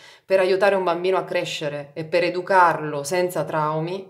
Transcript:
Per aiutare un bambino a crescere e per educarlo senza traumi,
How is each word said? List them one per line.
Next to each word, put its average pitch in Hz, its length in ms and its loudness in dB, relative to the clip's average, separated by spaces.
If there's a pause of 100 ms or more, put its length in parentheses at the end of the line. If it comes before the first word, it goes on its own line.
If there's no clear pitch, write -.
(220)
Per 190 160 2
aiutare 190 360 4
un 190 100 0
bambino 180 320 0
a 165 80 -2
crescere 151 720 -6
e 165 100 -8
per 170 200 0
educarlo 170 760 2
senza 175 400 -2
traumi, 156 680 -4